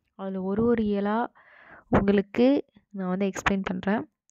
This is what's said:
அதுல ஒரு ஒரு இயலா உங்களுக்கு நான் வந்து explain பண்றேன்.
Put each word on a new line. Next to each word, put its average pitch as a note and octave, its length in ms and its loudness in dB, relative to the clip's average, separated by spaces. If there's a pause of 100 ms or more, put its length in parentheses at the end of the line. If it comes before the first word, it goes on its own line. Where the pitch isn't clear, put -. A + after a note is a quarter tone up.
(160)
அதுல F#3+ 260 -8
ஒரு G3+ 240 -2
ஒரு A3+ 180 2
இயலா G#3 440 -2 (600)
உங்களுக்கு G3+ 760 2 (240)
நான் F#3+ 200 -6
வந்து F#3+ 160 -2
explain G3 380 -2
பண்றேன். G3 460 -4 (220)